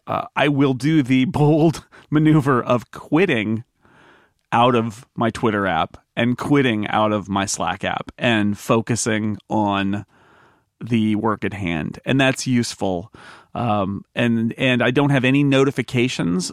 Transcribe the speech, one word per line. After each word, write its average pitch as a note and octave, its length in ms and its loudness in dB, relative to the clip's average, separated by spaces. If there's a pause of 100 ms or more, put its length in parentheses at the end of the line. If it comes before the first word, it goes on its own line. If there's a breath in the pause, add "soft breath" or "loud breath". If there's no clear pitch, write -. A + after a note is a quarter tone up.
Uh, - 200 -4 (100)
I C#3 140 2
will C#3 260 2
do D3 260 2
the C3 240 2
bold D3+ 600 2 (120)
<laughs> - 140 -20
maneuver D3+ 520 4
of A#2+ 280 -2
quitting A2+ 720 0 (880 soft breath)
out A#2+ 240 4
of A2+ 300 -2 (100)
my A2+ 140 0
Twitter G#2 380 0
app E2+ 300 -2 (180)
and A#2+ 220 0
quitting B2+ 500 0
out G#2+ 240 0
of G2+ 180 -4
my G2 160 -2
Slack F2 380 -6
app - 340 -6
and G#2 400 0
focusing A2 800 -2 (120)
on G2+ 560 -2 (760 soft breath)
the A2 340 0
work G#2 280 -2
at G2 100 -4
hand. E2+ 520 -6
And C3 140 0
that's C3+ 280 -2
useful. G2+ 680 -4 (400 loud breath)
Um, G2+ 520 -2 (100)
and, A#2 420 0
and B2+ 240 0
I A#2 100 2
don't C#3+ 180 2
have C3 160 2
any C#3 180 2
notifications C#3 1080 0